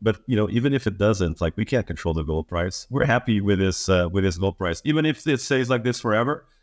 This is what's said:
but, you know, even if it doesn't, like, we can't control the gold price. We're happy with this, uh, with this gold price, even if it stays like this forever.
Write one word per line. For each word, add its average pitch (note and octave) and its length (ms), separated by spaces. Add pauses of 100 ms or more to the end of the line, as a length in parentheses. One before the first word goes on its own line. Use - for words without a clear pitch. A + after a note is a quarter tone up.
but, G#2 240
you B2 120
know, G#2 120
even A#2+ 240
if C3 140
it G2 100
doesn't, F#2+ 440
like, E2 160
we A2 80
can't A#2+ 200
control E2 280
the D#2+ 100
gold D#2 240
price. F2 420
We're C3 140
happy A2+ 380
with G2+ 180
this, F#2+ 300
uh, F2+ 200
with F#2+ 140
this F#2 140
gold F#2+ 200
price, F2 280
even D3+ 200
if D#3 220
it C#3 140
stays C3 280
like B2 140
this A#2+ 160
forever. A#2+ 460 (180)